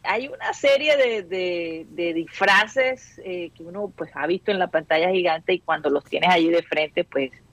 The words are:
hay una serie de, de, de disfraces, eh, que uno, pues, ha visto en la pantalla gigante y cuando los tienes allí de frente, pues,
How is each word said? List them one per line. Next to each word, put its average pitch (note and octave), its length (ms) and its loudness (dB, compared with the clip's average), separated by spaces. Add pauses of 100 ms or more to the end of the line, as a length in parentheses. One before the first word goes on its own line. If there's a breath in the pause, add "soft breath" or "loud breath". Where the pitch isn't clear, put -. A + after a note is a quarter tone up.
hay A#3 260 -4
una - 240 -8
serie C#4+ 420 2
de, A#3+ 280 2
de, E3+ 680 -4
de E3+ 240 -4
disfraces, G#3 1120 0
eh, F3+ 280 -10
que E3+ 100 -20
uno, F#3 300 -10
pues, - 200 -10
ha C#3+ 120 -6
visto F#3 260 -2
en G3 80 0
la F3 80 0
pantalla D#3+ 440 0
gigante F3 420 0
y F3+ 60 0
cuando D#3 300 -2
los C#3 160 0
tienes - 240 0
allí E3+ 180 4
de E3+ 160 2
frente, D#3 400 -2
pues, C3+ 280 -4 (220)